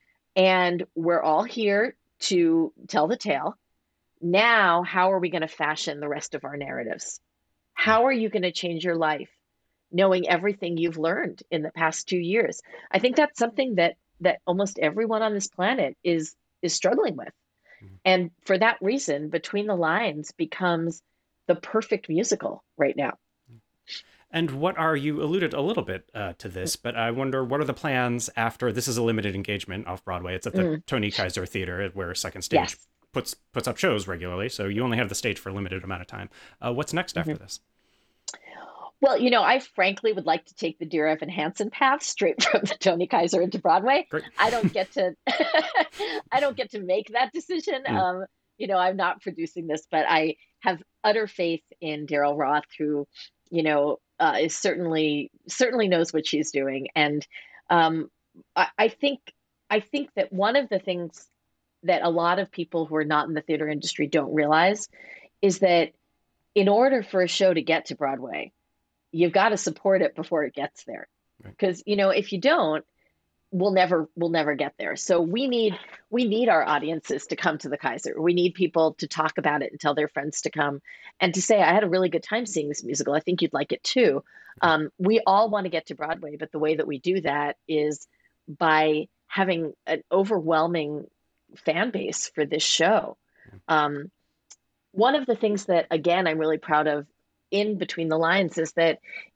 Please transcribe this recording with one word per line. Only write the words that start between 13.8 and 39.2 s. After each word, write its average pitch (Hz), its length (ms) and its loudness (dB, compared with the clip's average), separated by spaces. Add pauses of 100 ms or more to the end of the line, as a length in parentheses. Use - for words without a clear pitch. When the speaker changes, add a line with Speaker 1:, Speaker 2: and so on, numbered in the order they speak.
Speaker 1:
that 175 260 2
almost 196 320 -2
everyone 214 440 0
on 220 120 0
this 202 140 -4
planet 190 560 -2
is, 165 300 -2 (280)
is 170 120 -2
struggling 226 420 0
with. 120 160 -14 (520)
Speaker 2:
Mm. 95 40 -20 (160)
Speaker 1:
And 185 260 4 (140)
for 196 140 2
that 226 220 4
reason, 180 480 -2
Between 170 380 -4
the 208 100 0
Lines 165 560 -2
becomes 170 680 -2 (440)
the 175 80 4
perfect 214 540 -4
musical - 540 -2 (140)
right 143 200 0
now. 139 200 -4 (1120)
Speaker 2:
And 165 200 -2
what 156 260 -2
are, 160 180 2
you 147 280 -2
alluded 165 320 0
a 143 80 -2
little 175 220 -2
bit, 92 300 -8
uh, 98 240 -6
to - 120 -12
this, 92 260 -6
but 120 200 -8
I 113 160 0
wonder, 135 300 -2
what 131 180 -2
are 151 40 0
the 143 80 -4
plans 123 640 -2
after, 117 340 -2
this 117 160 -4
is 117 120 -2
a 120 40 0
limited 107 320 0
engagement 98 520 -6
off 90 180 -10
Broadway. 90 300 -6
It's 92 120 -8
at 120 60 -4
the 185 100 0
Speaker 1:
Mm. 160 240 -4
Speaker 2:
Tony 107 240 -2
Kaiser 92 360 -4
Theater, 92 480 -6
where 92 200 -8
Second 92 280 -8
Stage - 160 2
Speaker 1:
Yes. - 280 -4 (260)
Speaker 2:
puts, - 200 -6 (220)
puts 123 120 -4
up 120 120 -4
shows 110 280 0
regularly. 90 440 -6
So 101 160 -6
you 104 180 -2
only 117 140 0
have 117 100 -2
the 98 60 -6
stage 107 240 -4
for - 100 -12
a 95 60 -8
limited 95 280 -6
amount 92 200 -10
of - 60 -16
time. 101 200 -14 (320)
Uh, 123 140 -4
what's 143 180 -6
next 175 240 -4
after 160 160 -4
Speaker 1:
Mm-hmm. 156 120 -10
Speaker 2:
this? - 160 -14 (1400)
Speaker 1:
Well, 269 160 6
you 247 140 4